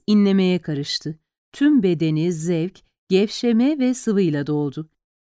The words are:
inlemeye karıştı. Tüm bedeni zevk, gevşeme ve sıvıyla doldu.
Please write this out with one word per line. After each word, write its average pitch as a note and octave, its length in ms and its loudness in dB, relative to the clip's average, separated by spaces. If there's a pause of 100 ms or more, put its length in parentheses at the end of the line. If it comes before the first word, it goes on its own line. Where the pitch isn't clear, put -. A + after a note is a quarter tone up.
inlemeye G3 520 2
karıştı. D3+ 600 -8 (340)
Tüm C#4+ 300 2
bedeni D#3+ 500 0
zevk, E3+ 480 -4 (280)
gevşeme A#3 680 2
ve B3+ 160 0
sıvıyla F3+ 520 -2
doldu. D3 420 -4 (340)